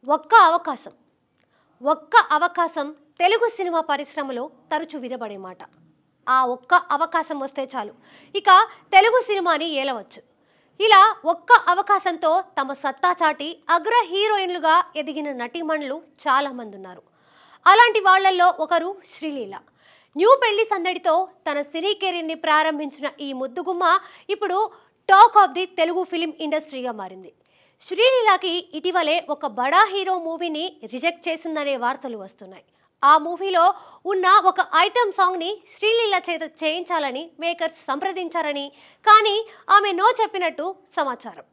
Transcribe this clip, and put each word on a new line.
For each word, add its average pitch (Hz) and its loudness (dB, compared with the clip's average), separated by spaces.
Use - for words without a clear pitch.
ఒక్క - 0
అవకాశం, 330 -6
ఒక్క 311 -4
అవకాశం 330 -2
తెలుగు 440 2
సినిమా 339 -4
పరిశ్రమలో 277 -6
తరచు 311 -6
వినబడే 226 -12
మాట. 185 -18
ఆ - 4
ఒక్క 247 -4
అవకాశం 320 -4
వస్తే 269 -10
చాలు, 214 -10
ఇక 403 0
తెలుగు 466 6
సినిమాని 339 -2
ఏలవచ్చు. 247 -8
ఇలా 403 8
ఒక్క 339 -2
అవకాశంతో 359 -2
తమ 269 -6
సత్తా 294 -2
చాటి 302 -2
అగ్ర 427 -2
హీరోయిన్లుగా 370 0
ఎదిగిన 294 -8
నటీమణులు 302 -8
చాలామంది 262 -2
ఉన్నారు. 185 -20
అలాంటి 453 6
వాళ్ళల్లో 370 4
ఒకరు 349 -2
శ్రీలీల. 262 -10
న్యూ 415 6
పెళ్లి 440 0
సందడితో 359 -2
తన 285 -4
సినీ 339 -4
కెరీర్‌ని 330 -6
ప్రారంభించిన 302 -2
ఈ - -10
ముద్దుగుమ్మ 349 -6
ఇప్పుడు 392 -4
talk 427 8
of 370 2
the 370 -4
తెలుగు 349 -2
ఫిల్మ్ 330 -6
ఇండస్ట్రీగా 285 -8
మారింది. 185 -18
శ్రీలీలకి 415 2
ఇటీవలే 330 -2
ఒక 285 -10
బడా 285 2
హీరో 381 -4
మూవీని 330 -8
రిజెక్ట్ 320 -6
చేసిందనే 311 -6
వార్తలు 247 -8
వస్తున్నాయి. 190 -20
ఆ - 8
మూవీలో 349 0
ఉన్న 370 0
ఒక 370 -2
ఐటమ్ 427 -2
సాంగ్ని 370 -2
శ్రీలీల 440 0
చేత 330 -6
చేయించాలని 320 -4
మేకర్స్ 339 -6
సంప్రదించారని, 320 -6
కానీ 427 6
ఆమె 403 4
no 403 4
చెప్పినట్టు 339 -4
సమాచారం. 240 -8